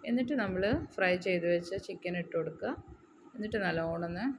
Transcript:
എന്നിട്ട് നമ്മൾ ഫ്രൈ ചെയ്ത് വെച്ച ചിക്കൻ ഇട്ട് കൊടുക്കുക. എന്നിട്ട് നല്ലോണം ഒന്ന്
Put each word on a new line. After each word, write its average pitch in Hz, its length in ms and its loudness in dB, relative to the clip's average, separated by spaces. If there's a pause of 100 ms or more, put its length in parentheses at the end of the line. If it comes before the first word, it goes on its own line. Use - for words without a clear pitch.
എന്നിട്ട് 247 380 2
നമ്മൾ 185 200 0 (320)
ഫ്രൈ 180 220 4
ചെയ്ത് 180 380 2
വെച്ച 175 160 0 (160)
ചിക്കൻ 180 300 -6
ഇട്ട് 170 180 -4
കൊടുക്കുക. 160 360 -2 (640)
എന്നിട്ട് 214 220 -4
നല്ലോണം 170 520 0
ഒന്ന് 180 160 -4 (140)